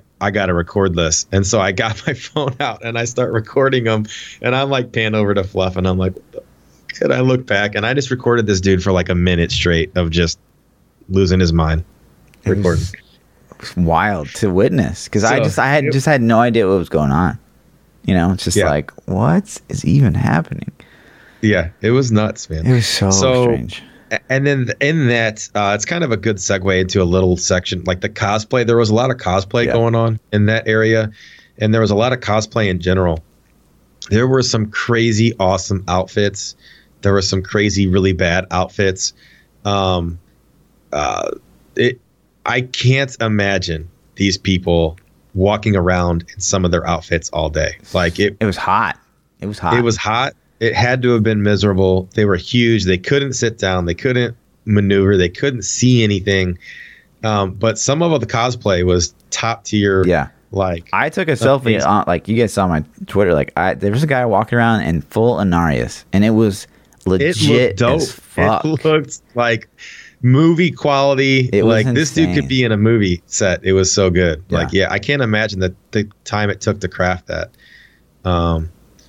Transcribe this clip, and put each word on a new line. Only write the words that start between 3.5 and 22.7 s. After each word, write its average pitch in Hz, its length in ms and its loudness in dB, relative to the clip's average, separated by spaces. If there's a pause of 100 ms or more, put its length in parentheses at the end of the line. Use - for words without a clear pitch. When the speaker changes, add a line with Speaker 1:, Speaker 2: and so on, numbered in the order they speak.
Speaker 1:
him. 110 200 0 (360)
And 123 140 0
I'm, 139 140 -2
like, 127 240 -4
pan 110 200 0
over 104 200 2
to 98 100 0
Fluff, 92 320 -4
and 90 100 -2
I'm 92 120 0
like, 92 160 -2
"What - 180 -20
the - 60 -20
fuck?" - 80 -14 (560)
And 139 120 0
I 127 80 0
look 127 240 0
back, 104 300 -2
and 107 100 -2
I 120 80 -2
just 139 180 -2
recorded 120 360 0
this 98 120 2
dude 92 240 2
for, 98 80 0
like, 90 160 0
a 90 80 0
minute 87 380 2
straight 82 420 0
of 87 140 0
just 82 280 -2 (720)
losing 92 320 2
his 85 140 2
mind. 82 320 0 (580)
Speaker 2:
It - 60 -2
was 101 80 0
Speaker 1:
Recording. 87 260 0 (680)
Speaker 2:
it - 100 -20
was - 160 -12
wild 85 580 0
to 104 140 0
witness, 98 580 0
'cause 104 160 0
I 117 140 2
Speaker 1:
So, 117 80 0
Speaker 2:
just, 104 140 -2
I 131 100 0
had 143 160 2
Speaker 1:
it 151 80 -2
Speaker 2:
just 135 140 0
had 139 140 4
no 113 200 4
idea 117 260 2
what 95 120 4
was 85 100 -4
going 76 220 0
on. 76 260 0 (680)
You 101 100 2
know, 87 180 2
it's 92 100 -6
just 90 140 -2
Speaker 1:
Yeah. 90 120 2
Speaker 2:
like, 73 220 -2 (140)
"What 135 640 -2
is - 160 -8
even 131 300 4
happening?" - 560 -2 (680)
Speaker 1:
Yeah, 95 280 2 (120)
it 110 100 0
was 127 200 0
nuts, 107 380 0
man. 80 160 -6
Speaker 2:
It 127 80 4